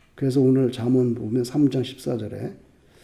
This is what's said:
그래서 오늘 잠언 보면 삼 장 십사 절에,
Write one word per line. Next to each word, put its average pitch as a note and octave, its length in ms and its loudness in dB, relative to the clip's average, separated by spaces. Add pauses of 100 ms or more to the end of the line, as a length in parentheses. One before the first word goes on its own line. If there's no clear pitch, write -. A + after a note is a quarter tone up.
(160)
그래서 C3+ 240 0
오늘 C3 320 4
잠언 B2 440 0
보면 A#2 280 -4
삼 C#3+ 260 2
장 C3 140 -2
십사 B2+ 340 -6
절에, G#2+ 360 -10 (500)